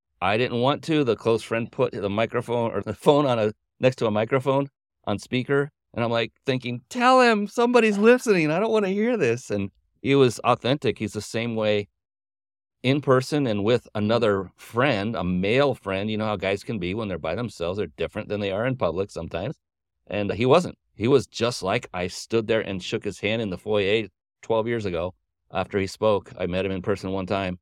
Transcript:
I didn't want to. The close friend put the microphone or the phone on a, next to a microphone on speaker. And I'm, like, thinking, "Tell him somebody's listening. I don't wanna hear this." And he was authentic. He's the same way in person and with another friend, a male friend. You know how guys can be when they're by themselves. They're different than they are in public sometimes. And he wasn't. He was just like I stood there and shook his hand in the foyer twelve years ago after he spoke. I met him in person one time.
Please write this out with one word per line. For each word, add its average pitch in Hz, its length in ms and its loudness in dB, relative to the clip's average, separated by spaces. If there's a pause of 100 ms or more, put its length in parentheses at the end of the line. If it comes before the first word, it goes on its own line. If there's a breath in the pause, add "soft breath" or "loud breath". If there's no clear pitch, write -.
(220)
I 98 160 0
didn't 120 240 -2
want 135 220 0
to. 151 200 0
The 113 120 2
close 113 280 0
friend 117 280 -4
put 127 200 0
the 98 180 -4
microphone 117 600 -2
or 101 100 -4
the 107 120 -8
phone 147 320 4
on 120 140 2
a, 107 120 2 (280)
next 127 180 2
to 117 100 0
a 107 40 2
microphone 135 560 0 (380)
on 101 140 -2
speaker. 139 520 -2 (220)
And 117 100 -2
I'm, 117 80 -2
like, 117 220 -2 (120)
thinking, 123 440 -4
"Tell 254 320 4
him 214 260 4
somebody's 233 500 4
listening. 202 540 4
I 170 80 0
don't 226 120 0
wanna 214 180 2
hear 214 280 0
this." 123 320 0
And 101 220 -4 (300)
he 135 140 2
was 127 240 6
authentic. 120 600 0
He's 107 140 -4
the 107 80 -4
same 117 340 -6
way 107 320 0 (960)
in 135 180 2
person 135 460 2
and 104 160 0
with 113 320 2
another 104 600 0
friend, 113 600 0
a 90 80 -4
male 101 500 2
friend. 98 360 -4
You 107 80 -4
know 107 80 -2
how 107 100 -2
guys 98 280 -2
can 113 160 -6
be 90 140 -4
when 110 140 -6
they're 90 100 -6
by 80 180 -6
themselves. 101 420 -6
They're 95 100 -4
different - 420 -8
than 104 100 -4
they 98 120 -2
are 104 140 -2
in 131 100 -2
public 95 360 -2
sometimes. 85 460 -8 (500)
And 101 240 -4
he 113 140 -2
wasn't. 165 320 4 (180)
He 107 120 -2
was 131 200 4
just 120 360 -4
like 107 300 -2
I 90 140 -4
stood 113 400 -4
there 110 140 0
and 95 220 -8
shook 113 200 -6
his 98 160 -8
hand 110 220 -2
in 107 80 -4
the 87 80 -6
foyer 104 500 0 (340)
twelve 113 260 -2
years 117 180 -4
ago 87 300 -4 (360)
after 95 280 -2
he 95 80 0
spoke. 101 500 0
I 92 80 -4
met 92 200 -2
him 95 60 -4
in 92 120 -6
person 98 280 -4
one 95 140 -4
time. 95 360 -2